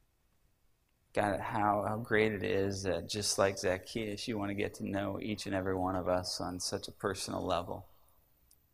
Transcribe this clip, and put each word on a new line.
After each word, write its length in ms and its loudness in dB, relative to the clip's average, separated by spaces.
God, 240 2
how, 480 2
how 100 0
great 340 4
it 120 -2
is 400 2
that 240 0
just 300 0
like 220 4
Zacchaeus, 680 -2
you 100 -2
wanna 180 -2
get 200 -2
to 120 -6
know 340 -2
each 240 -4
and 80 -4
every 220 0
one 200 0
of 120 0
us 340 0
on 180 -4
such 280 -4
a 40 -14
personal 540 -4
level. 420 -2